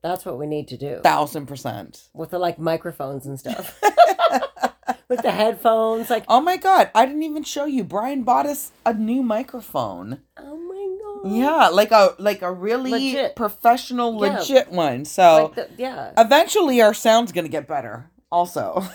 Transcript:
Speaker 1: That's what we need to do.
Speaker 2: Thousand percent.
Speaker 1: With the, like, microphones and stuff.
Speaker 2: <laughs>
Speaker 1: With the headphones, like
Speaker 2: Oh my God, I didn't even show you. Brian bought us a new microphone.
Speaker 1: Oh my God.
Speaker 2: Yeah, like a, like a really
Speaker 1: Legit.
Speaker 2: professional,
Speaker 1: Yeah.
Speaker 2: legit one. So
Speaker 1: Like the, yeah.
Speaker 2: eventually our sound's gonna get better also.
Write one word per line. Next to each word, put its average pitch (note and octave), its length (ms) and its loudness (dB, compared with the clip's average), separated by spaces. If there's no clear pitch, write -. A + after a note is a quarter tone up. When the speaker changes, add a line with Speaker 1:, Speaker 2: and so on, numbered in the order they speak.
Speaker 1:
That's F3 240 -6
what D3 120 -10
we D3 80 -8
need D3+ 220 -6
to B2 80 -14
do. C3+ 260 -10
Speaker 2:
Thousand D3+ 440 0
percent. A#2+ 680 -14
Speaker 1:
With D#3+ 180 -14
the, F3+ 80 -6
like, F3 200 -4
microphones D#3 680 -6
and C#3 120 -12
stuff. - 480 -12
Speaker 2:
<laughs> G#4 40 6
Speaker 1:
With B3 160 -4
the B3+ 100 0
headphones, A3+ 760 0
like A3 200 -2
Speaker 2:
Oh A#3 120 6
my F4+ 160 0
God, F4+ 380 4
I A3+ 100 6
didn't C#4+ 200 -4
even D4+ 200 -8
show C#4+ 220 -6
you. C4 180 -2
Brian A#3 380 -6
bought B3+ 240 2
us C#4+ 260 -8
a A#3 80 0
new A3 280 -2
microphone. C#3 1000 -6
Speaker 1:
Oh C#4+ 180 -18
my F#4+ 760 -10
God. G#3 60 -2
Speaker 2:
Yeah, C4+ 320 4
like G#3 240 2
a, G3+ 260 6
like G3+ 220 -2
a F3+ 100 -6
really A3+ 400 -4
Speaker 1:
Legit. C4+ 240 -4
Speaker 2:
professional, A#3 760 0
Speaker 1:
Yeah. G3+ 240 -2
Speaker 2:
legit B3+ 340 2
one. D3 320 -2
So D#3+ 400 6
Speaker 1:
Like D#3 120 -8
the, - 200 -8
yeah. A#3+ 400 -10
Speaker 2:
eventually C#4 640 4
our G#3+ 140 6
sound's A3+ 380 2
gonna E3 160 -6
get C#3 200 -8
better A#2+ 420 -10
also. F3 500 -2